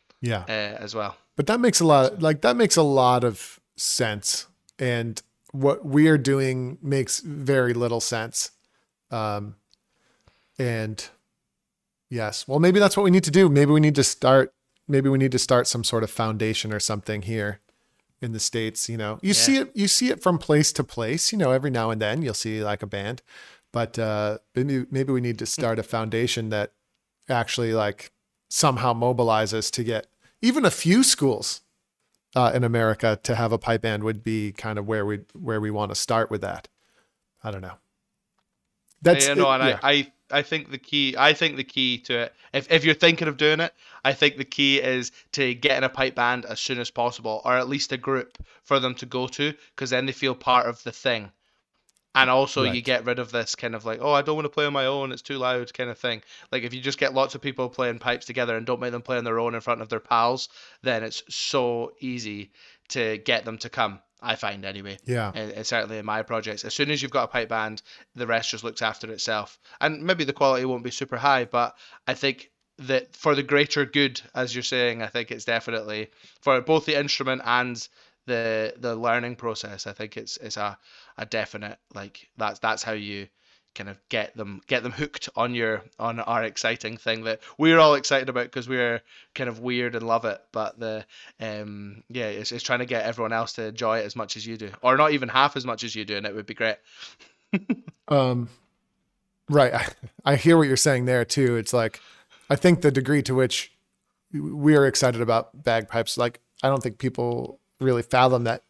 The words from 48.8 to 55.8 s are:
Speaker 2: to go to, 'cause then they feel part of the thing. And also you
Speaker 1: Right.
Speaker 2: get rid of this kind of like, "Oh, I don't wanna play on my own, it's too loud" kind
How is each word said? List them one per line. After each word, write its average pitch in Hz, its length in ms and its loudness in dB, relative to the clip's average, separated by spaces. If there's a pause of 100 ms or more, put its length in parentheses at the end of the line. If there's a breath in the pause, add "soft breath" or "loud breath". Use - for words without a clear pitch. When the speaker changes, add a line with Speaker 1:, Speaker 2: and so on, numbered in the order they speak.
Speaker 2:
to 127 100 -14
go 127 220 -6
to, 147 260 -4 (220 soft breath)
'cause 127 140 -8
then 127 160 0
they 135 60 -6
feel 131 220 -2
part 123 320 2
of 117 180 -6
the 117 80 -10
thing. 110 400 -4 (800)
And 131 140 6
also 135 360 2
you 123 80 2
Speaker 1:
Right. 120 120 -4
Speaker 2:
get 123 200 0
rid 123 160 -2
of 113 100 -8
this 117 240 -4
kind 117 200 -8
of 110 100 -10
like, 113 160 -6
"Oh, 143 120 0
I 139 100 2
don't 151 120 -2
wanna 151 140 -4
play 147 180 0
on 143 60 -2
my 135 140 0
own, 135 260 -2
it's 127 100 -12
too 139 160 -8
loud" 123 340 -2
kind 123 180 -6